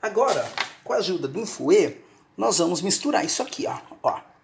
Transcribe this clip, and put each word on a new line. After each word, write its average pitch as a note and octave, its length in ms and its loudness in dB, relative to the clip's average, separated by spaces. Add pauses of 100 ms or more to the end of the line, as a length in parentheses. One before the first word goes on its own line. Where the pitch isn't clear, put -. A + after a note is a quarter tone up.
Agora, A#3 480 0 (320)
com - 120 -6
a - 20 0
ajuda D#3+ 320 -2
de C#3 100 -6
um A3 80 -6
fouet, E3+ 520 2 (400)
nós G#3 220 2
vamos E3+ 220 2
misturar G3 440 0
isso - 160 -2
aqui, - 260 -4
ó, - 100 -4 (240)
ó. - 200 -2 (220)